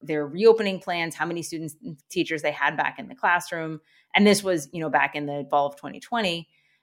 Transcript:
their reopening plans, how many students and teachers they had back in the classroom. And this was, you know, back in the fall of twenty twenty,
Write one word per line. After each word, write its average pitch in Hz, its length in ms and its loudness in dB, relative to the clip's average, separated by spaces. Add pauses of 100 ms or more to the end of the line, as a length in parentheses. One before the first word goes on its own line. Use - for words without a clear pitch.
their 151 240 -2
reopening 202 520 4
plans, 170 360 -4
how 156 100 -4
many 170 180 -4
students 156 400 -8
and 160 140 -12 (140)
teachers 160 320 -2
they 151 80 0
had 147 260 0
back 143 220 -4
in 135 100 -14
the - 60 -16
classroom. 165 680 -2 (340)
And 202 120 6
this 202 180 6
was, 170 280 0
you 175 80 -8
know, 156 100 -4
back 143 240 2
in 147 120 -6
the 143 240 -6
fall 143 160 4
of 139 100 -8
twenty - 240 -14
twenty, 175 480 -4 (340)